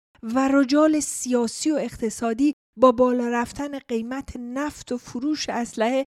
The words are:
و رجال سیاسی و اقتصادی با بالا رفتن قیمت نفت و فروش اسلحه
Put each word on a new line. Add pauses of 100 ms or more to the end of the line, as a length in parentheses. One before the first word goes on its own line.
(220)
و
رجال
سیاسی
و
اقتصادی (220)
با
بالا
رفتن
قیمت
نفت
و
فروش
اسلحه